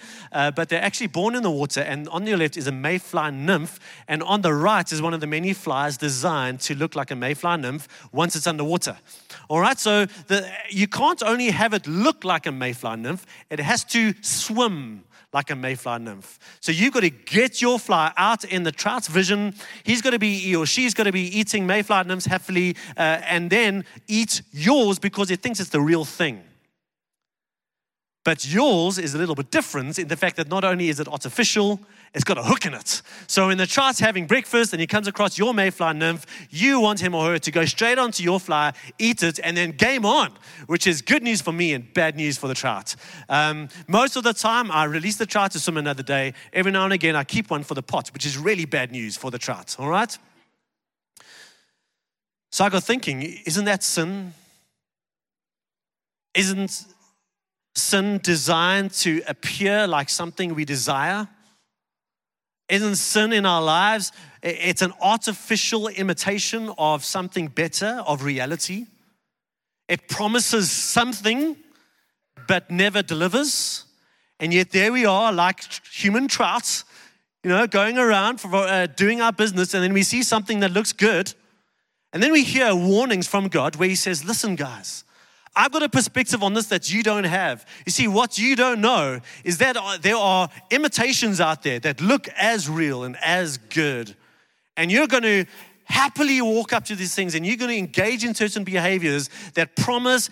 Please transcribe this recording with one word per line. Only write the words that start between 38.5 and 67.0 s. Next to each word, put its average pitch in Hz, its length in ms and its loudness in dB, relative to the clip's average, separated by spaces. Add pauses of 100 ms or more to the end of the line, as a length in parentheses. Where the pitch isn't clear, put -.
eat 226 260 2
it, 165 200 0
and 170 120 -2
then 175 160 0
game 220 340 2
on, 233 280 4 (340)
which 175 180 0
is 160 160 2
good 240 220 2
news 226 180 0
for 165 100 -4
me 170 220 0
and 120 200 -8
bad 160 240 2
news 147 200 -2
for 139 100 -6
the 131 60 -2
trout. 110 420 -4 (340)
Um, 151 400 0 (180)
most 233 280 2
of 254 80 -2
the 226 100 2
time, 226 380 0
I 156 120 4
release 160 340 -2
the 220 100 -2
trout 196 240 0
to 165 80 -6
swim 160 180 -2
another 143 260 -4
day. 135 300 -2 (180)
Every 185 200 0
now 190 120 2
and 190 100 2
again, 165 220 2
I 139 80 0
keep - 260 -4
one 147 140 -2
for 147 120 -8
the 131 80 -6
pot, 143 260 -4
which 139 160 -10
is 139 120 -6
really 170 280 0
bad 127 260 -2
news 113 240 -8
for 127 160 -10
the 120 80 -10
trout, 95 400 -8
all 139 100 -4
right? 208 260 0 (2250)
So 190 140 2
I 202 40 2
got 185 140 0
thinking, 165 380 -2 (240)
isn't 185 200 -2
that 196 180 0
sin? 180 500 -4 (2000)
Isn't 190 520 0 (920)
sin 202 480 0
designed 175 680 2
to 165 360 0
appear 202 580 0
like 147 240 -2
something 170 460 -4
we 151 100 -4
desire? 143 640 -2 (1400)
Isn't 202 300 0
sin 220 360 2
in 196 140 2
our 170 160 2
lives, 190 480 2 (320)
i-, 165 40 -6
it's 175 360 -2
an 180 180 0
artificial 220 880 0
imitation 202 880 -4
of 151 260 2